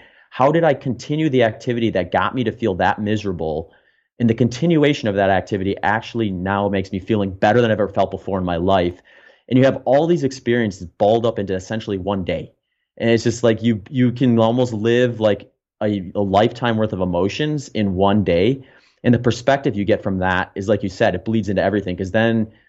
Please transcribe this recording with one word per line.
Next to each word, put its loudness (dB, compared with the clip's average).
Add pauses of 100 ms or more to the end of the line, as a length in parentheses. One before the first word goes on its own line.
(300)
"How 2
did 0
I 2
continue -4
the 4
activity -2
that -2
got 0
me -2
to -2
feel -2
that 0
miserable? -4 (480)
And 2
the 4
continuation 2
of 0
that 2
activity -2
actually -2
now -2
makes -2
me -6
feeling -2
better 2
than 2
I've 0
ever -2
felt 0
before -6
in -2
my -2
life." 0 (460)
And 2
you 6
have 0
all 4
these 0
experiences -2
balled 2
up -2
into -4
essentially -6
one -4
day. -6 (460)
And 0
it's 2
just 0
like, 2
you, 0
you 2
can 2
almost 2
live, 0
like, 0 (300)
a, -2
a -2
lifetime 2
worth -2
of -4
emotions -2
in -2
one 2
day. 0 (380)
And 4
the 4
perspective 0
you -2
get 2
from -4
that 0
is, -6
like 2
you -4
said, 0
it -10
bleeds -2
into 0
everything. 0
'Cause -6
then, 0 (180)